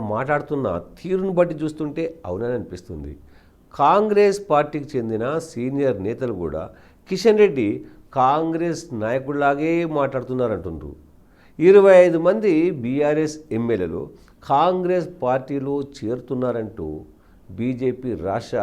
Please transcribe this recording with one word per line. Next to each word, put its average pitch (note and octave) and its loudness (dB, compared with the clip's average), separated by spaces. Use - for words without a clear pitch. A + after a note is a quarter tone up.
మాట్లాడుతున్న C#3 -2
తీరును F#3 -4
బట్టి F3 2
చూస్తుంటే D#3 -6
అవునని A2+ -4
అనిపిస్తుంది. E2+ -12
కాంగ్రెస్ G3+ 4
పార్టీకి D3 0
చెందిన A2+ -4
సీనియర్ C3 -2
నేతలు A#2+ -4
కూడా D#2 -6
కిషన్ G#3 4
రెడ్డి C3+ 2
కాంగ్రెస్ D#3+ 0
నాయకుడిలాగే C#3+ 0
మాట్లాడుతున్నారంటుండ్రు. A2+ -4
ఇరవై G3 8
ఐదు E3+ 2
మంది G#3 4
బీఆర్ఎస్ D3 0
ఎమ్మెల్యేలు F#2 -2
కాంగ్రెస్ F3+ 2
పార్టీలో C3+ -2
చేరుతున్నారంటూ A#2 -6
బీజేపీ B2 -4
రాష్ట్ర A2+ -4